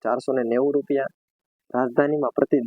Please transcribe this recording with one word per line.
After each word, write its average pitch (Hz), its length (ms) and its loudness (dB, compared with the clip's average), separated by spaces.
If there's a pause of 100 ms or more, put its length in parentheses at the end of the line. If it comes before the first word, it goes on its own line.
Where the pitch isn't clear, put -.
ચારસો 123 340 -2
ને 123 140 0
નેવું 139 260 2
રૂપિયા, 139 340 -2 (640)
રાજધાનીમાં 135 640 0
પ્રતિ 143 300 2